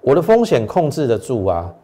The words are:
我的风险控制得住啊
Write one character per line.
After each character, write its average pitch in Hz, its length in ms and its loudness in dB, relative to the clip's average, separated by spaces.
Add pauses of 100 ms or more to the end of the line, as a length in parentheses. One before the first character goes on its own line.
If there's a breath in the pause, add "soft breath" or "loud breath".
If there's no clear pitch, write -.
我 135 140 2
的 175 60 2
风 226 220 4
险 131 220 0
控 160 240 0
制 147 180 -2
得 113 100 2
住 104 280 -4
啊 87 280 -4 (100)